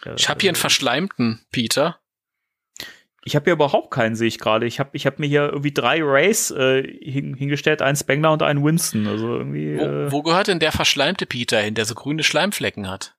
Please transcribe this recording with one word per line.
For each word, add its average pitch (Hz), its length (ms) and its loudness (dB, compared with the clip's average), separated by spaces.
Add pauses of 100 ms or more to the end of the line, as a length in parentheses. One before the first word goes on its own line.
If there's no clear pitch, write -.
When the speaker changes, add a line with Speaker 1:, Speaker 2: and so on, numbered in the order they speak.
Speaker 1:
Äh, - 120 -12
Speaker 2:
Ich - 120 0
hab 147 120 -2
hier 190 100 2
einen 165 60 -2
verschleimten 131 840 0 (100)
Peter. 135 480 0 (1300)
Speaker 1:
Ich 123 120 -2
hab 143 80 0
hier 180 80 4
überhaupt 151 400 2
keinen, 113 240 0
sehe 113 100 2
ich 110 140 -2
gerade. 113 260 2
Ich 117 140 -6
hab, 139 160 -6
ich 139 100 -6
hab 139 140 -2
mir 151 80 -2
hier 147 160 2
irgendwie 147 280 -2
drei 139 300 2
Rays, 151 480 2
äh, 131 320 2
hin-, 139 520 -8
hingestellt, 143 460 0
einen 143 160 2
Spengler 151 360 2
und 156 100 0
einen 147 220 2
Winston. 151 420 2
Also 110 300 -2
irgendwie, 147 420 -6
Speaker 2:
Wo, 147 60 -2
Speaker 1:
äh, 143 280 -2
Speaker 2:
wo 139 100 -2
gehört 180 260 2
denn 185 100 0
der 156 140 2
verschleimte 160 540 0
Peter 120 340 0
hin, 107 140 -2
der 110 100 0
so 117 100 -4
grüne 147 300 -4
Schleimflecken 143 640 -2
hat? - 280 -12